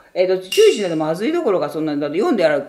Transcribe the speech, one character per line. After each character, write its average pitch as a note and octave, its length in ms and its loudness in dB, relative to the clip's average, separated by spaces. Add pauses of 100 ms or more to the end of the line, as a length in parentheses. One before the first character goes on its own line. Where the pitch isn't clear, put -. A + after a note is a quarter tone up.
(140)
え F3+ 100 2
っ - 20 0
と、 F#3 120 0
注 C4+ 320 0
意 - 40 4
し A#3+ 60 -4
な F#3+ 80 -2
い - 20 -4
と D#3+ 60 -4
ま D#3+ 180 -2
ず G3+ 120 -4
い D4+ 60 -2
ど F4 100 -2
こ C4 100 0
ろ F3 80 2
か、 D3 100 -4
そ D#3+ 100 -6
ん D#3+ 60 -2
な、 D3+ 100 -2
だ C#3+ 120 -2
っ - 20 -8
て D3+ 80 -6
読 E4 140 2
ん B3 40 0
で F3+ 80 2
あ D3+ 240 2